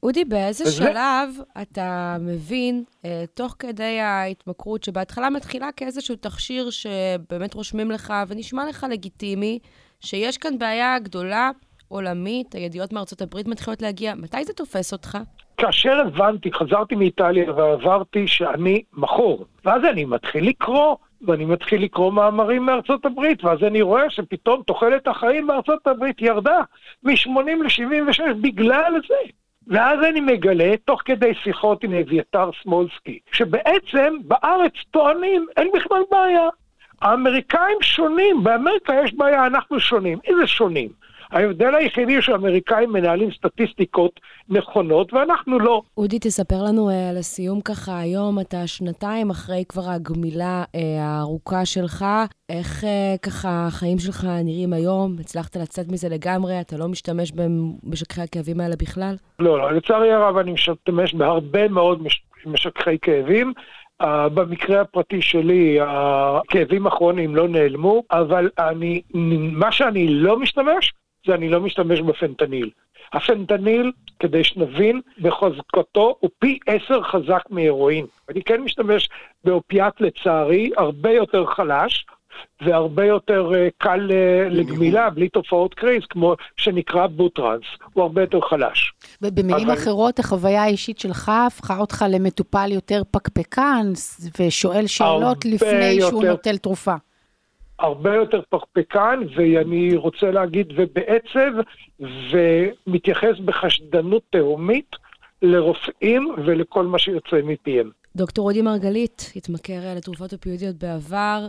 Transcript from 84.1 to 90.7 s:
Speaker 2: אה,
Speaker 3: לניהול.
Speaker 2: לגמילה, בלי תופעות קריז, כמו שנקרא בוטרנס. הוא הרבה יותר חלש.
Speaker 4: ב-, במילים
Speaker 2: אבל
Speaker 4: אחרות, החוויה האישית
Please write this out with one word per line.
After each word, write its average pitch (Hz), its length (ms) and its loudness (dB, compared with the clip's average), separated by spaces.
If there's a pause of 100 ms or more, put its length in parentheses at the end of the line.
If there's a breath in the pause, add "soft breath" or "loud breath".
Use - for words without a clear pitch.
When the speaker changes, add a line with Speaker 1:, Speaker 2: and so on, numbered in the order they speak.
Speaker 2:
אה, 185 380 4
Speaker 3:
לניהול. 175 100 2
Speaker 2:
לגמילה, 170 500 2
בלי 170 200 0
תופעות 180 440 0
קריז, 233 360 0
כמו 170 260 2 (220 loud breath)
שנקרא 180 500 0
בוטרנס. 147 560 0 (300 loud breath)
הוא 185 100 2
הרבה 165 180 0
יותר 185 200 2
חלש. - 520 0 (280 loud breath)
Speaker 4:
ב-, 196 180 -2
במילים 185 280 2
Speaker 2:
אבל 240 100 2
Speaker 4:
אחרות, 220 420 0
החוויה 202 440 2
האישית 214 360 -2